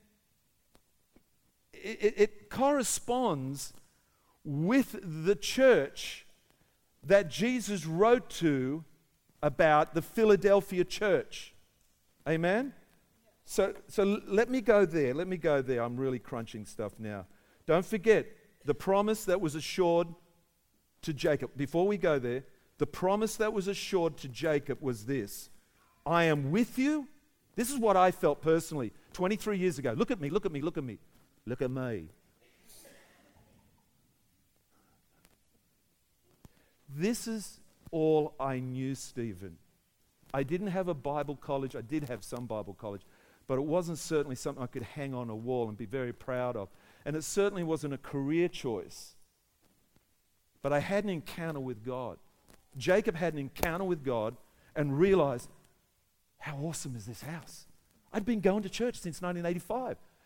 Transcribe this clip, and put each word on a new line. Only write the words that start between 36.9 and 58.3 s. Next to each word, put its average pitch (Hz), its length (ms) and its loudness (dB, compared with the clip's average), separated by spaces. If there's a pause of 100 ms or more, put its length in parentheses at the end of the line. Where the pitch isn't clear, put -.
is 220 320 -8 (320)
all 156 480 2
I 135 200 -2
knew, 131 360 -6
Stephen. 98 640 -10 (760)
I 139 100 -2
didn't 175 240 -4
have 185 200 -4
a 175 60 -2
Bible 147 420 -4
college. 135 400 -6
I 123 60 -10
did 143 240 -6
have 123 180 -8
some 123 220 -10
Bible 107 280 -6
college. 101 280 -10 (460)
But 131 100 0
it 139 80 0
wasn't 165 320 -2
certainly 147 380 -2
something 139 280 -8
I 123 40 -6
could 123 160 -8
hang 139 300 -8
on 123 160 -6
a 110 60 -6
wall 120 320 -2
and 104 100 -8
be 117 80 -8
very 120 280 -6
proud 123 420 -4
of. 98 140 -6 (360)
And 147 100 -4
it 156 80 -4
certainly 196 400 0
wasn't 151 300 -2
a 135 40 -8
career 147 500 0
choice. - 680 -8 (1500)
But 139 100 0
I 143 80 4
had 196 240 -2
an 208 60 -2
encounter 165 500 -6
with 127 240 -8
God. 123 340 -8 (600)
Jacob 185 380 2
had 165 180 -2
an 151 60 -6
encounter 165 440 -2
with 175 200 -2
God 117 340 -2 (380)
and 143 220 -2
realized, 160 520 4 (880)
"How 147 200 -10
awesome 143 380 -6
is 107 100 -10
this 113 160 -12
house?" 151 460 -14 (460)
I'd 208 120 -2
been 226 160 0